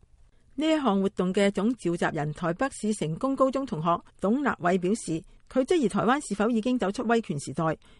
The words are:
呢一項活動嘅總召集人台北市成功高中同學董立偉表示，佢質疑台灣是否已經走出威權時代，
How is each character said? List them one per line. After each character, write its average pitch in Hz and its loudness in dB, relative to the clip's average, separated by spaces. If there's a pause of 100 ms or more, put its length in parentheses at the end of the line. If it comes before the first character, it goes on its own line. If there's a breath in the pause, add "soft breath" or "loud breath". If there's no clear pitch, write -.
(540)
呢 302 -2
一 320 4
項 220 2
活 190 0
動 185 -2
嘅 202 4
總 202 0
召 175 -2
集 175 -2
人 151 -4
台 170 -2
北 262 -2
市 214 -4
成 160 -4
功 269 -2
高 262 4
中 269 -4
同 202 -6
學 170 2 (220 soft breath)
董 240 0
立 254 2
偉 175 0
表 175 0
示， 165 -6 (260 soft breath)
佢 262 0
質 370 2
疑 269 2
台 196 0
灣 254 2
是 202 -4
否 208 0
已 233 0
經 247 0
走 196 0
出 254 -6
威 233 4
權 156 -6
時 - -10
代， 160 0 (260 soft breath)